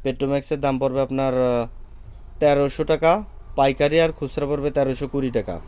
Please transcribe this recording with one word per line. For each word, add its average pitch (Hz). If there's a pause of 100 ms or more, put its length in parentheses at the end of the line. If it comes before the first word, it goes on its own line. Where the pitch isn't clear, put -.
পেট্রোম্যাক্সের 139
দাম 139
পড়বে 131
আপনার, 135
আহ, 127 (880)
তেরোশো 143
টাকা 160 (440)
পাইকারি, 143
আর 165
খুচরা 147
পড়বে 147
তেরোশো 135
কুড়ি 135
টাকা। 104 (120)